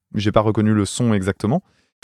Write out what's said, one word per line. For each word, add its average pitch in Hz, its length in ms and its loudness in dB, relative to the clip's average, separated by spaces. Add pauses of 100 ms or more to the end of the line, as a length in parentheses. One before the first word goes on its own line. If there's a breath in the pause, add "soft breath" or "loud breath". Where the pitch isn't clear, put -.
(140)
j'ai 104 180 -2
pas 110 100 4
reconnu 107 320 2
le 104 100 2
son 113 300 -2
exactement, 101 480 -2 (420)